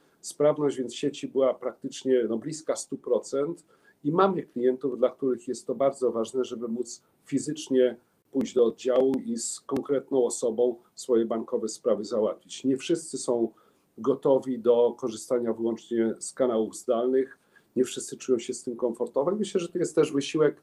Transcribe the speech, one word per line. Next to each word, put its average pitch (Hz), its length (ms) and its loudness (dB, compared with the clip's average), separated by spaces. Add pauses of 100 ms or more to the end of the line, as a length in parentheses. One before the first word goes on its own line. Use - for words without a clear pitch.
(200)
Sprawność 147 560 0
więc 120 180 -6
sieci 139 340 -4
była 131 260 2
praktycznie, 127 720 0
no, 113 100 -2
bliska 147 380 -6
stu - 220 -10
procent 135 680 -2 (400)
i 147 80 0
mamy 185 300 2
klientów, 127 560 -2
dla 120 120 2
których 127 380 -4
jest 117 180 -8
to 123 80 -4
bardzo 127 380 0
ważne, 117 320 -2
żeby 117 240 -8
móc 117 340 -8 (220)
fizycznie 127 720 0 (380)
pójść - 200 -2
do - 100 6
oddziału 131 480 2 (120)
i 117 140 -4
z - 220 -8
konkretną 131 640 0
osobą 120 520 0 (180)
swoje 117 320 2
bankowe 113 420 -4
sprawy 107 360 -2
załatwić. 107 600 -4
Nie 135 120 2
wszyscy 165 420 -4
są 117 300 0 (500)
gotowi 131 600 2
do 120 400 6
korzystania 117 540 -2
wyłącznie 113 640 0
z - 140 -12
kanałów 110 440 0
zdalnych, 127 640 0 (380)
nie 131 80 4
wszyscy - 320 -8
czują 123 220 0
się 120 160 -6
z - 80 -12
tym 120 140 -8
komfortowo. 123 540 -2
Myślę, 202 300 0
że 175 80 -4
to 180 100 -6
jest 165 160 -2
też 156 180 2
wysiłek 147 500 0